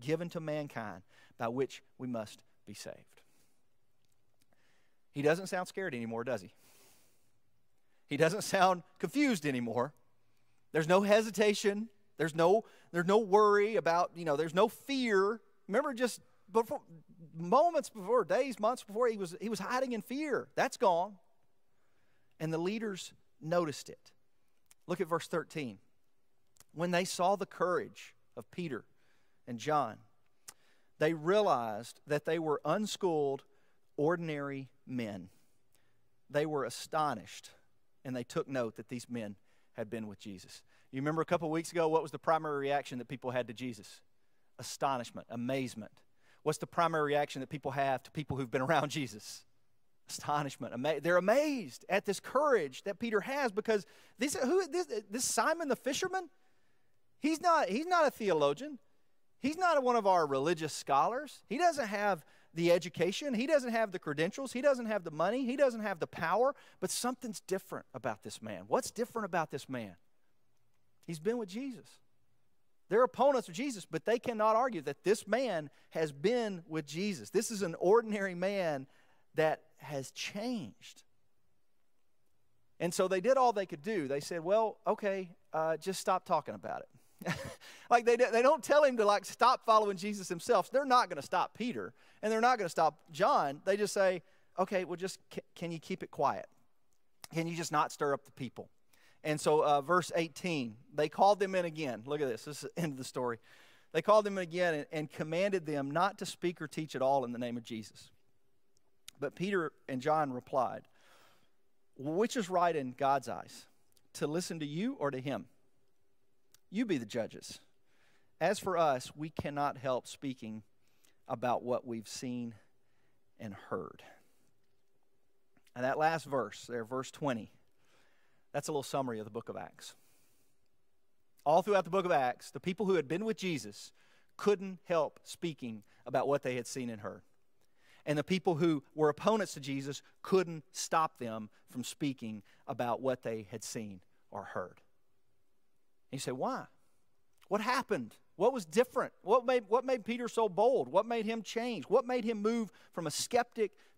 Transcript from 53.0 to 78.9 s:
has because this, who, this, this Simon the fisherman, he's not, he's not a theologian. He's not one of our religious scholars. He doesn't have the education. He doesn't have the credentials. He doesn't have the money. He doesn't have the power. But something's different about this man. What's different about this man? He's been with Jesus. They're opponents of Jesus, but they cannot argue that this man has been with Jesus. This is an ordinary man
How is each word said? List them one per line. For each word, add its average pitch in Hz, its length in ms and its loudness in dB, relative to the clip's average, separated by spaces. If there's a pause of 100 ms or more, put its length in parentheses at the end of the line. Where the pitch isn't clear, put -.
has 254 300 -2
because 202 340 0 (340)
this, 269 180 0
who, 349 320 2
this, 330 180 -2 (240)
this 254 140 -4
Simon 311 440 0
the 240 80 2
fisherman, 359 540 -4 (880)
he's 302 220 0
not, 320 280 4
he's 247 180 -2
not 349 200 4
a 254 40 2
theologian. 185 680 2 (640)
He's 311 180 -2
not 339 240 4
one 247 140 4
of 214 100 2
our 180 200 6
religious 147 460 0
scholars. 196 760 0
He 226 100 -2
doesn't 302 300 2
have 202 360 0 (300)
the 170 180 4
education. 180 640 0
He 233 120 0
doesn't 254 260 2
have 220 200 0
the 180 60 -6
credentials. 170 540 -4
He 254 100 -4
doesn't 262 240 2
have 208 180 -2
the 170 60 -8
money. 190 340 0
He 247 120 -2
doesn't 254 260 2
have 196 160 -4
the - 80 -2
power. 208 480 0 (260)
But 185 100 -4
something's 240 500 -6
different - 520 -6
about 113 300 -6
this - 180 -12
man. 104 280 -10
What's 220 220 0
different 226 360 -6
about 170 240 -2
this 143 180 -10
man? 113 280 -8 (1080)
He's 165 160 -10
been 214 160 -2
with 220 120 -8
Jesus. 226 400 -10 (1000)
They're 220 140 6
opponents 254 460 4
of 175 60 -12
Jesus, 220 300 -4
but 156 200 -6
they 233 140 4
cannot 220 380 2
argue 233 260 0
that 139 220 -6
this 208 220 2
man 202 440 0 (200)
has 160 220 0
been 196 540 0
with 156 200 -4
Jesus. 156 440 -4
This 226 200 0
is 202 120 -4
an 170 160 -2
ordinary 202 560 4
man 175 520 -2 (480)